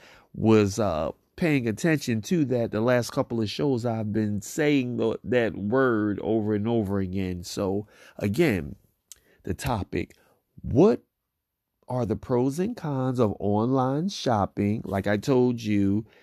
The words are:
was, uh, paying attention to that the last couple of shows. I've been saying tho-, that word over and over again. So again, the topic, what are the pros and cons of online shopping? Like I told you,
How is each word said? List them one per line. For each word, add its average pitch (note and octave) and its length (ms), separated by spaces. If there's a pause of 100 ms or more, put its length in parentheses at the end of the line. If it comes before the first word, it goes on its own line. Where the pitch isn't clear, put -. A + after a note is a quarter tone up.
(340)
was, G#2 440
uh, E2 340 (240)
paying D3 300
attention B2 540
to D#3+ 240
that A#2+ 260
the G#2+ 120
last B2 300
couple - 280
of G#2 80
shows. C3 380
I've A2 260
been G#2 300
saying C3+ 560
tho-, A2+ 260
that A2+ 320
word G#2+ 680
over G#2+ 320
and G#2 140
over G2+ 300
again. F#2 460
So G2+ 420 (320)
again, G2+ 560 (720)
the F#2+ 100
topic, - 580 (480)
what G3+ 400 (880)
are B2 160
the G#2 120
pros B2+ 420
and A3 180
cons C3 420
of G#2+ 220
online B2+ 680
shopping? G#2 760
Like G2 220
I G#2 100
told B2 460
you, G#2 420 (180)